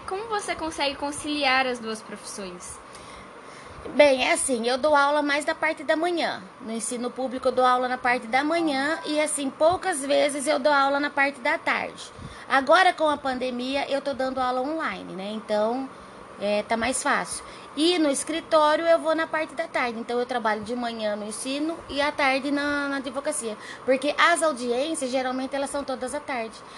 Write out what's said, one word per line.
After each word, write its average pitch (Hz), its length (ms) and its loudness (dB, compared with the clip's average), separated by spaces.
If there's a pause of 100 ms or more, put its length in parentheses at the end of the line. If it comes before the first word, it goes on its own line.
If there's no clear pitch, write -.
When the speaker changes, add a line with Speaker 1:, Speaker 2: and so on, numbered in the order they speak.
Speaker 1:
como 415 220 -6
você 381 260 -2
consegue 320 400 -2
conciliar 285 720 0
as 247 120 -2
duas 220 220 -6
profissões? - 800 -12 (1160)
Speaker 2:
Bem, 262 300 8
é 294 80 4
assim, 240 340 0
eu 247 100 2
dou 294 180 4
aula 285 280 6
mais 285 220 0
da 320 100 0
parte 320 300 -2
da 311 120 2
manhã. 311 460 0 (180)
No 220 120 -8
ensino 233 380 -4
público 254 380 -2
eu 247 40 2
dou 247 120 4
aula 254 240 4
na 247 80 -2
parte 247 300 0
da 262 160 2
manhã 311 640 0
e, 302 140 0
assim, 294 300 -2
poucas 330 540 2
vezes 277 420 2
eu 294 120 2
dou 294 140 4
aula 277 260 4
na 294 120 0
parte 277 300 0
da 294 160 0
tarde. 208 540 -4 (380)
Agora, 320 440 6
com 311 160 2
a 294 80 2
pandemia, 254 760 -2
eu 277 100 0
tô 277 120 -4
dando 262 280 -2
aula 254 220 0
online, 240 520 -4
né? 190 180 -6
Então, 220 560 0 (520)
é, 208 240 2
tá 226 120 0
mais 233 260 0
fácil. 208 420 -2 (320)
E 339 220 4
no 311 120 4
escritório 311 720 2
eu 330 140 6
vou 311 160 2
na 320 120 0
parte 311 280 -4
da 330 140 -4
tarde. 247 300 -2
Então, 240 200 -4
eu 240 80 0
trabalho 220 380 0
de 220 100 -4
manhã 233 400 -2
no 208 100 -6
ensino 285 520 -4 (120)
e 277 120 -4
à 285 100 2
tarde 277 400 0
na, 285 380 0
na 277 80 -4
advocacia. 262 600 -4 (280)
Porque 269 340 2
as 320 240 6
audiências, 262 680 0
geralmente, 262 440 -2
elas 277 160 -2
são 285 140 -4
todas 254 300 -6
à 294 60 -4
tarde. 240 380 -6 (200)